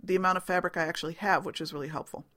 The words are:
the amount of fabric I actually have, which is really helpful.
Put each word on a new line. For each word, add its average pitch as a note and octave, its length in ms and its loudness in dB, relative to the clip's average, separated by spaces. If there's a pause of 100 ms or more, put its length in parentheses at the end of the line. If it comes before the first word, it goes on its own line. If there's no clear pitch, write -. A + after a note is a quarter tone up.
the F#3 140 2
amount F#3 200 4
of F3+ 60 -4
fabric F3+ 320 0
I E3 100 2
actually D#3+ 280 -4
have, F#3 320 2
which - 160 -6
is D3+ 120 -8
really C#3+ 140 -6
helpful. - 380 -8 (120)